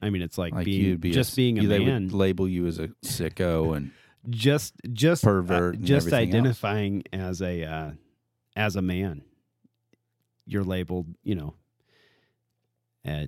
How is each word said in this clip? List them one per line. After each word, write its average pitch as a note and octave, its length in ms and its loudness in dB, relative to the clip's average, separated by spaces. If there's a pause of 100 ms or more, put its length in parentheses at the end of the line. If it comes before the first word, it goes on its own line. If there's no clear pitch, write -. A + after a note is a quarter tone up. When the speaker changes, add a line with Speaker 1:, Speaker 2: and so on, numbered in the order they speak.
Speaker 1:
I G#2 80 -4
mean, F#2+ 120 -2
it's E2+ 160 -8
like F2 160 -4
Speaker 2:
Like, F2 120 -2
Speaker 1:
being, G2 180 0
Speaker 2:
you'd F2+ 180 2
be F2 100 -2
a - 20 0
Speaker 1:
just B2+ 180 2
Speaker 2:
s-, - 40 -10
Speaker 1:
being A#2+ 240 2
a G#2 80 4
Speaker 2:
they G2+ 120 4
Speaker 1:
man. A#2 260 2
Speaker 2:
would F#2 80 -4
label F#2+ 340 2
you F2 200 0
as E2 100 -4
a D#2 120 -6 (140)
sicko D#2+ 720 0
and C#2 200 -6
Speaker 1:
<laughs> - 340 -16
Just, C3 440 0 (180)
just, D3+ 320 4
uh, - 60 8
Speaker 2:
pervert F2+ 480 2
and G2 80 -6
Speaker 1:
just B2+ 220 4
Speaker 2:
everything B2+ 200 4
else. F2+ 80 2
Speaker 1:
identifying G#2 680 0 (100)
as F#2 280 -6
a, F2+ 220 -4
uh, D#2 280 -8 (640)
as G#2+ 220 0
a G2 60 0
man. F#2 400 -2 (1200)
You're G2 200 -2
labeled, F2+ 420 -4 (160)
you G2+ 120 -2
know, D#2 180 -8 (1500)
uh, D2+ 200 -4